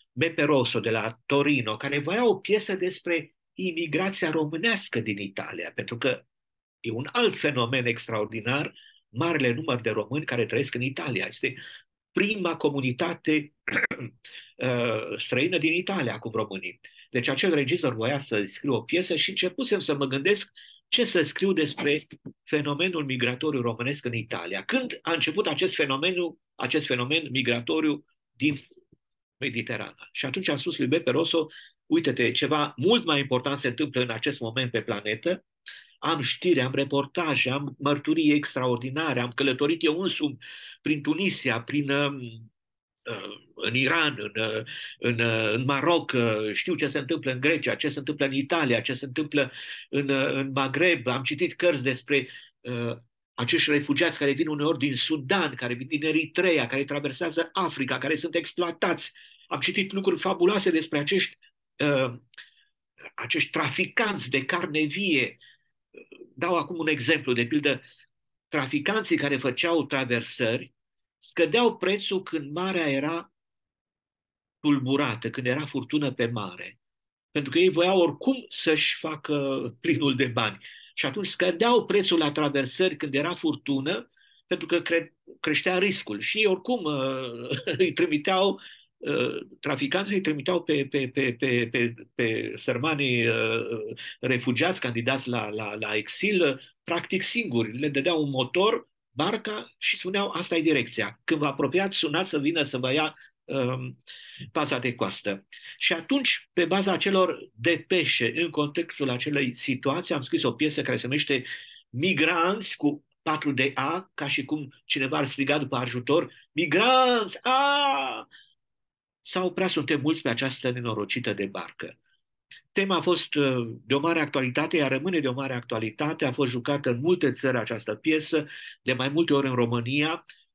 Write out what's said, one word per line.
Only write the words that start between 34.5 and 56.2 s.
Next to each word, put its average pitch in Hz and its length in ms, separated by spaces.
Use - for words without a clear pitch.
pe 110 100
planetă. 110 640
Am 151 240
știri, 147 400
am 131 120
reportaje, 139 760
am 139 300
mărturii 147 540
extraordinare, 131 840
am 123 120
călătorit 139 520
eu 165 180
însumi 156 360
prin 147 200
Tunisia, 147 600
prin, 143 280
um, 131 600
uh, 104 520
în 113 220
Iran, 139 420
în, 104 260
uh, 110 200
în, 120 220
uh, 113 340
în 123 100
Maroc, 147 520
uh, 110 380
știu 170 220
ce 143 120
se 143 120
întâmplă 135 320
în 127 80
Grecia, 139 360
ce 147 140
se 143 100
întâmplă 147 260
în 135 80
Italia, 139 480
ce 131 120
se 127 120
întâmplă 143 460
în, 139 200
uh, 135 240
în 135 180
Maghreb, 135 560
am 127 160
citit 156 300
cărți 156 300
despre, 131 440
uh, 120 380
acești 151 380
refugiați 147 460
care 143 140
vin 147 160
uneori 151 300
din 135 180
Sudan, 151 600
care 123 180
vin 127 140
din 151 160
Eritrea, 156 640